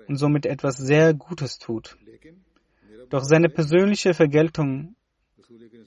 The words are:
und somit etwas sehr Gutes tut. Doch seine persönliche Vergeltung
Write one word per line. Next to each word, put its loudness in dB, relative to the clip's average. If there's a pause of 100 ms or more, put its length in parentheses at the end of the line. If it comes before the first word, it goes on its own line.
und -6
somit 0
etwas -4
sehr 4
Gutes -10
tut. -12 (1120)
Doch -2
seine 4
persönliche 0
Vergeltung -2 (920)